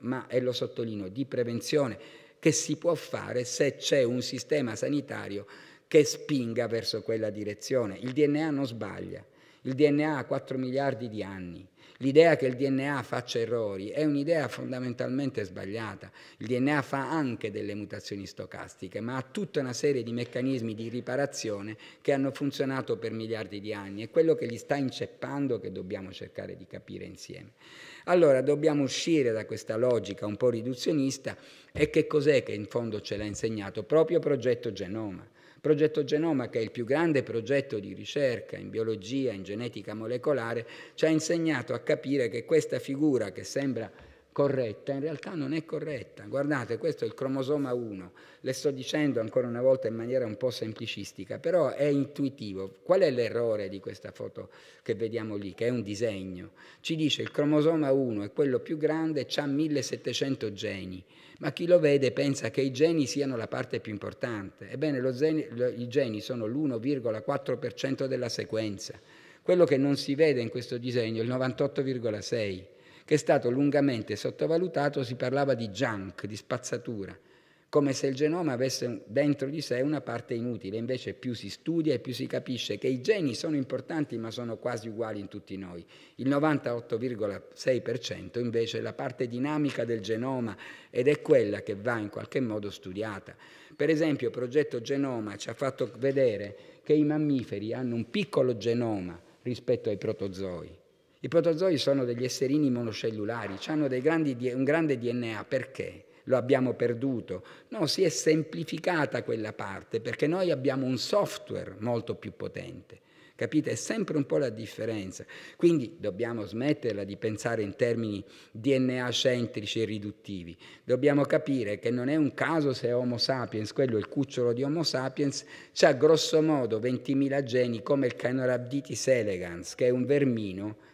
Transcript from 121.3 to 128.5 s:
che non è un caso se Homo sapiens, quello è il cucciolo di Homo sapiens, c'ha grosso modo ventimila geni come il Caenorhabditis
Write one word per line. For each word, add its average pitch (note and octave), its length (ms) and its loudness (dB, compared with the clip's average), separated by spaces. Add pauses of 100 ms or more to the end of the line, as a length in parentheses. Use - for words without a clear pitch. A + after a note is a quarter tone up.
che - 120 -2
non B2 180 0
è D3+ 80 2
un D3 180 2
caso C#3+ 400 2
se A#2+ 180 -2
Homo B2 240 0
sapiens, A2 560 -2
quello B2+ 240 2
è - 20 4
il G2+ 100 -2
cucciolo B2+ 440 0
di B2 100 0
Homo D3+ 200 0
sapiens, C#3 640 -2 (260)
c'ha D#3+ 220 8
grosso D#3 480 6
modo C3 380 2
ventimila C3+ 600 0
geni A#2+ 400 0
come C#3 220 2
il A#2+ 100 0
Caenorhabditis B2+ 960 -2